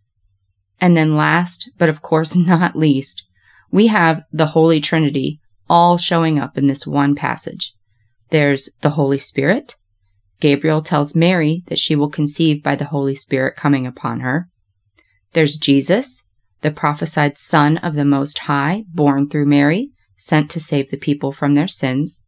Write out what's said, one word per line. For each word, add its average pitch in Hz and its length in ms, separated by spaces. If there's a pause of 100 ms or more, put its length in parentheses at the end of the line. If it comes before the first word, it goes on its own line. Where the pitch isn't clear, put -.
(800)
And 175 160
then 156 180
last, 156 640
but 165 120
of 151 120
course 160 340
<laughs> - 0
not 175 400
least, 147 480 (480)
we 214 160
have 170 440
the 156 160
Holy 160 320
Trinity 147 600 (300)
all 170 280
showing 165 420
up 135 180
in 139 100
this 135 180
one 143 300
passage. - 580 (560)
There's 143 400 (120)
the 147 100
Holy 139 260
Spirit. 147 580 (640)
Gabriel 156 420
tells 147 340
Mary 170 520
that - 120
she - 160
will 147 140
conceive 147 540
by 143 120
the 139 100
Holy 139 300
Spirit 135 400
coming 135 320
upon 123 320
her. 135 300 (840)
There's 151 220
Jesus, 151 720 (340)
the 151 100
prophesied 147 680
Son 151 400
of 170 160
the 147 120
Most 139 340
High, 156 540
born 143 360
through 147 160
Mary, 147 460 (260)
sent 151 340
to 165 80
save 143 300
the 143 80
people 143 340
from 143 220
their 143 140
sins. 139 600